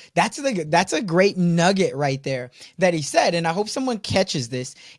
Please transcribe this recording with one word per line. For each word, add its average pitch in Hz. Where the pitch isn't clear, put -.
that's 175
the, 262
that's 170
a 311
great 190
nugget 175
right 139
there 127
that 180
he 160
said. 175
And 170
I 165
hope 208
someone 254
catches 185
this, 127